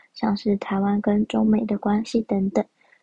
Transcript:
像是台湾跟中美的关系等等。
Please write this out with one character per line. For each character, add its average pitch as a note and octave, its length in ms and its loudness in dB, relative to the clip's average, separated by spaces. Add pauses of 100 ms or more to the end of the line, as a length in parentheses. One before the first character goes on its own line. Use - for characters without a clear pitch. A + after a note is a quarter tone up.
(140)
像 G#3+ 220 -2
是 G3+ 220 0
台 G3 200 -4
湾 G3+ 220 0
跟 G#3 260 2
中 A3 180 0
美 G#3+ 200 4
的 G#3 120 -2
关 G#3 280 0
系 - 160 -2
等 G3 300 -2
等。 G#3 140 0 (380)